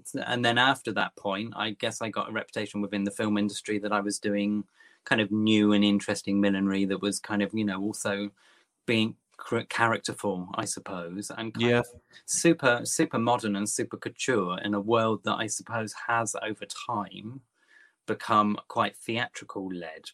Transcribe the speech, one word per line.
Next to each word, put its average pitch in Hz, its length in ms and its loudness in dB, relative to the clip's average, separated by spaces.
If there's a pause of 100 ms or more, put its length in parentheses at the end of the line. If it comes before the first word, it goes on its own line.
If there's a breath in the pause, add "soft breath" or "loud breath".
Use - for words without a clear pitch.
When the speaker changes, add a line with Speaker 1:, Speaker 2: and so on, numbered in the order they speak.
(260)
Speaker 1:
and 120 180 -2
then 120 140 4
after 127 360 2
that 95 220 -2
point, 104 400 -4
I 104 140 -4
guess 113 320 -6
I 113 80 -4
got 104 200 -4
a - 40 -8
reputation 104 480 -6
within 101 220 -2
the 101 80 -2
film 104 260 0
industry 104 400 -2
that 101 160 -2
I 104 80 2
was 101 160 -4
doing 101 480 0 (400 soft breath)
kind 117 160 2
of 101 100 0
new 107 400 6
and 101 140 6
interesting 101 560 2
millinery 98 420 2
that 95 180 0
was 98 160 -2
kind 104 240 -2
of, 98 120 -2
you 110 100 0
know, 95 180 -2
also 101 480 -4 (560 soft breath)
being 110 300 2 (220)
cr-, 113 240 -2
characterful, 104 920 -2
I - 100 -2
suppose, 90 680 -8
and 113 220 -8
kind 113 120 -4
Speaker 2:
Yeah. 120 140 6
Speaker 1:
of - 80 -2 (380 soft breath)
super, 131 600 4
super 156 320 0
modern 113 380 2
and 104 140 -2
super - 260 -4
couture 104 640 -2
in 101 120 -2
a 101 80 0
world 110 420 2
that 107 120 0
I 110 120 -4
suppose 110 460 -6 (140)
has 117 360 0
over 107 220 -8
time 104 760 -8 (640 soft breath)
become 107 520 2 (120)
quite - 260 0
theatrical - 760 -6
led. 80 400 -12